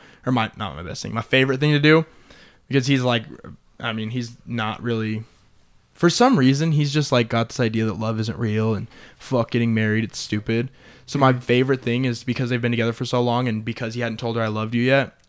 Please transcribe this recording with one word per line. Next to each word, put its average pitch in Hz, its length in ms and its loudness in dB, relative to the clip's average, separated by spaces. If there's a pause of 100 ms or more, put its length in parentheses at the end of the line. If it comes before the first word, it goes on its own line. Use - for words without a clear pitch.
(260)
or 127 60 -2
my, 110 240 0
not 90 200 -8
my 82 60 -10
best 85 200 -10
thing, 110 120 -8
my 110 80 -4
favorite 131 380 2
thing 151 120 4
to 147 80 4
do, 156 240 6 (640)
because 131 180 0
he's 135 160 2
like, 120 220 0 (560)
I 113 120 -6
mean, 110 180 -6
he's 120 260 -8 (100)
not 110 360 -6
really, 110 420 -2 (680)
for 175 180 2
some 240 280 4
reason, 139 340 4
he's 147 200 2
just, 147 200 0
like, 120 160 2
got 117 220 0
this - 100 -4
idea 110 240 0
that 107 140 -2
love 110 220 -4
isn't 110 180 -4
real 110 360 0
and 104 120 -6 (320)
fuck 120 320 -2
getting 117 240 2
married, 110 300 2
it's - 140 -8
stupid. 113 500 -2 (380)
So - 120 -4
my 131 160 6
favorite 127 480 2
thing 123 240 0
is, 117 180 -4
because 123 260 -2
they've 123 120 -2
been 120 100 0
together 117 200 0
for 127 120 -6
so 123 180 -2
long 120 240 0
and 110 180 -4
because 117 300 -6
he 120 60 -6
hadn't 113 180 -4
told 117 180 -4
her, 113 60 0
"I 110 60 0
loved 110 260 -4
you," 117 60 2
yet, 131 320 2 (160)